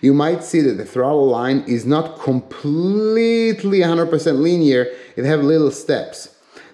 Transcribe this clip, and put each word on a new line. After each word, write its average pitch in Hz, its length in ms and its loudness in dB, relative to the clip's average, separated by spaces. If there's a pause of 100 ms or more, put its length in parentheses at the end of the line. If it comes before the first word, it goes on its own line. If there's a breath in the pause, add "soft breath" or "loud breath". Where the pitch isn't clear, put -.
you 135 120 2
might 160 300 0
see 165 180 0
that 131 120 2
the 98 120 -8
throttle 139 420 0
line 127 400 0
is 117 180 -2
not 156 340 -2
completely 202 1600 0
a 170 40 2
hundred 165 200 2
percent 156 320 0
linear. 147 520 2 (240 loud breath)
It 120 100 -4
have 147 180 2
little 151 260 4
steps. - 680 -6 (380 loud breath)